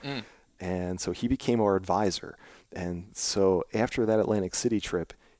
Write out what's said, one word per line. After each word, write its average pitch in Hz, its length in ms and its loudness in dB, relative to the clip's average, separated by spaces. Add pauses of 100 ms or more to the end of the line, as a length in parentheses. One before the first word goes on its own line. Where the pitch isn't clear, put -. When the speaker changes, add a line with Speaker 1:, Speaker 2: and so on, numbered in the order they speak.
Speaker 1:
Mm. 139 200 -8 (360)
Speaker 2:
And 90 400 -4
so - 120 -4
he - 140 -4
became 120 340 2
our 101 140 6
advisor. 95 600 0 (340)
And 87 440 -8
so 95 580 2
after 117 320 0
that 110 160 4
Atlantic 101 340 0
City - 240 0
trip, 87 360 -4 (260)